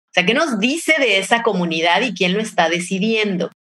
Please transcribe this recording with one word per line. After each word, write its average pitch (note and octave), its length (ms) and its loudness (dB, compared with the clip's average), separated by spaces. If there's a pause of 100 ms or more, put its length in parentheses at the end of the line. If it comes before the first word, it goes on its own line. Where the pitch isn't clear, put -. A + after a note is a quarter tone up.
O - 80 -18
sea, F3+ 120 2
¿qué A3 80 2
nos C#4 260 0
dice D#4 380 0
de G#3+ 220 2
esa A#3 240 0
comunidad F3 580 0
y A#3 140 -4
quién F#3 180 0
lo G#3 60 -2
está F#3+ 280 0
decidiendo? F#3 840 -2 (240)